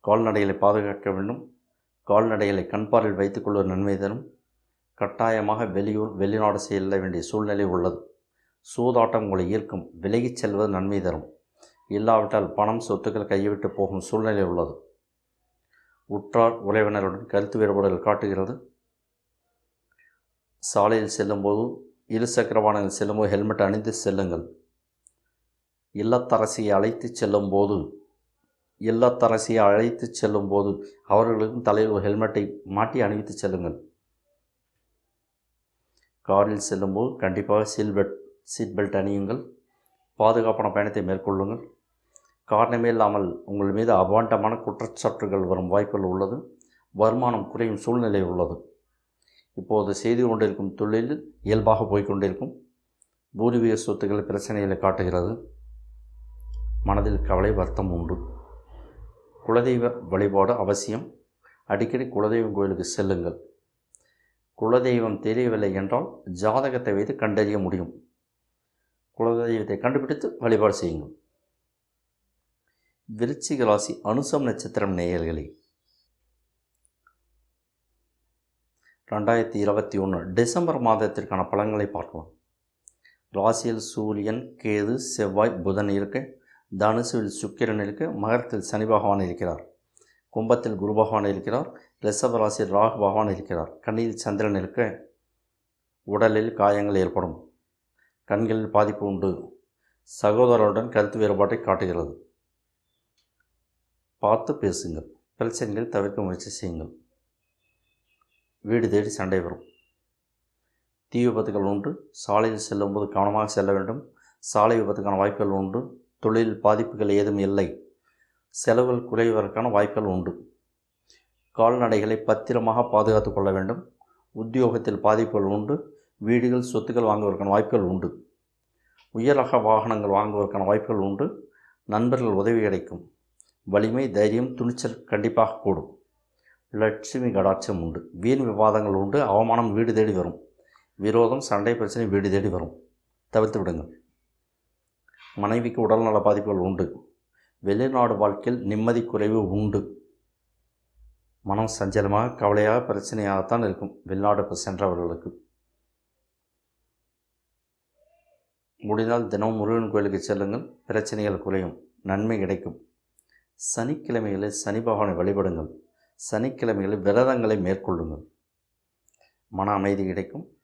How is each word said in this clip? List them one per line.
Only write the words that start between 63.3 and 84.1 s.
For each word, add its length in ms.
குலதெய்வம் 640
தெரியவில்லை 520
என்றால் 360
ஜாதகத்தை 600
வைத்து 220
கண்டறிய 420
முடியும். 340
குலதெய்வத்தை 600
கண்டுபிடித்து 500
வழிபாடு 360
செய்யுங்கள். 400
விருச்சிக 560
ராசி 280
அனுசம் 440
நட்சத்திரம் 480
நேயர்களே, 500
ரெண்டாயிரத்தி 440
இருபத்தி 440
ஒன்னு 200
டிசம்பர் 480
மாதத்திற்கான 680
பலன்களை 380
பார்க்கலாம். 440
ராசியில் 520
சூரியன், 580